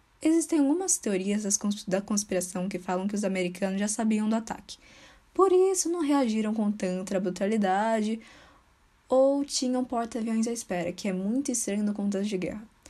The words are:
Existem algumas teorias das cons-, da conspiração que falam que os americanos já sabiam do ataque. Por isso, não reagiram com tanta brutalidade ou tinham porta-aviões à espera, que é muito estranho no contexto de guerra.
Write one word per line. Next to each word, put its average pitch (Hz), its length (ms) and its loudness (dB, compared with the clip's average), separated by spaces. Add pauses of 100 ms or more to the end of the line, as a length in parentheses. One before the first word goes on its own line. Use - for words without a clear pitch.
(220)
Existem 320 360 2
algumas 339 380 2
teorias 202 460 -2
das 196 160 0
cons-, 208 280 -4
da 185 140 0
conspiração 185 680 -2
que 190 120 -4
falam 185 280 -4
que 202 80 -4
os 202 100 -2
americanos 190 540 -2
já 208 80 0
sabiam 214 400 0
do 220 80 2
ataque. - 440 -8 (560)
Por 381 180 6
isso, 370 380 4
não 349 100 -2
reagiram 226 540 2
com 208 180 0
tanta 185 480 -2
brutalidade 208 1000 0 (880)
ou 277 380 4
tinham 254 400 0
porta-aviões 226 640 -2
à 233 60 -2
espera, 180 400 -4
que 190 160 -6
é 185 40 -2
muito 226 400 -2
estranho 208 320 -2
no 208 80 0
contexto 202 380 -2
de 190 80 -2
guerra. 214 280 -8 (240)